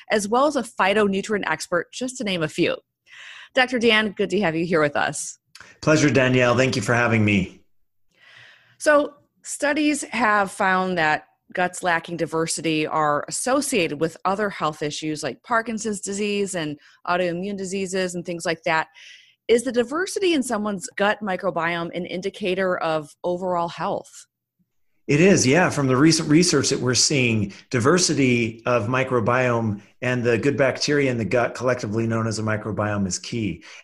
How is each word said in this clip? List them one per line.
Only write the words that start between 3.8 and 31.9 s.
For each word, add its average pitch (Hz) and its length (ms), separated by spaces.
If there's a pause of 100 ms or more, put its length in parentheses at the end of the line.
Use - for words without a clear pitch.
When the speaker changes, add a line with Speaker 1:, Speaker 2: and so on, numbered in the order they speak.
Speaker 1:
good 190 180
to 214 100
have 165 160
you 165 80
here 160 160
with 147 160
us. - 420 (440)
Speaker 2:
Pleasure, 151 260
Danielle. 127 480
Thank 131 180
you 131 60
for 120 140
having 113 280
me. 101 380 (1160)
Speaker 1:
So, 294 340 (300)
studies 294 640
have 208 460
found 185 460
that 156 300 (260)
guts 180 300
lacking 170 340
diversity 156 680
are 147 420
associated 220 720
with 160 240
other 196 240
health 156 340
issues 151 400
like - 200
Parkinson's 226 580
disease 202 540
and 151 240 (280)
autoimmune 180 520
diseases 185 560
and 175 100
things 170 220
like 165 160
that. 160 260 (580)
Is 233 180
the 254 80
diversity 339 600
in 277 100
someone's 208 540
gut 208 240
microbiome 170 720
an 175 120
indicator 185 720
of 160 360 (100)
overall 180 440
health? 170 400 (1000)
Speaker 2:
It 143 140
is, 165 260
yeah. 156 220
From 135 180
the 131 120
recent 156 320
research 156 400
that 135 100
we're 123 140
seeing, 117 580 (160)
diversity 127 960
of 120 220
microbiome 120 960 (180)
and 123 240
the 117 140
good 139 180
bacteria 139 540
in 120 80
the 107 80
gut, 120 280
collectively 113 520